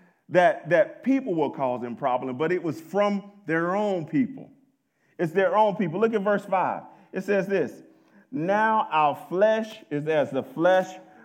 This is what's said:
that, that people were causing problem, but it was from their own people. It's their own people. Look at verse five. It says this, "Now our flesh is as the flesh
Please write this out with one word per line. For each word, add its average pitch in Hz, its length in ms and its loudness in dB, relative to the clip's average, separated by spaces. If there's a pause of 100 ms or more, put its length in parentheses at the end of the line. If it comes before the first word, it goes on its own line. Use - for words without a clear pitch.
(300)
that, 170 400 4
that - 320 2
people 262 320 0
were 147 160 0
causing 123 460 -4
problem, 127 400 -2
but 160 160 -2
it 180 100 -2
was 165 180 -6
from 202 500 -2 (160)
their 165 300 0
own 196 300 -2
people. - 440 -2 (680)
It's 170 140 -2
their 185 240 2
own 214 200 4
people. 175 240 -4
Look 226 140 2
at 208 80 -2
verse 202 220 0
five. 170 380 -2 (300)
It 185 100 -6
says 196 240 0
this, 170 260 0 (600)
"Now 208 580 0
our 151 240 2 (140)
flesh 220 600 0
is 147 180 -4
as 151 220 2
the 135 120 -2
flesh 185 460 2 (360)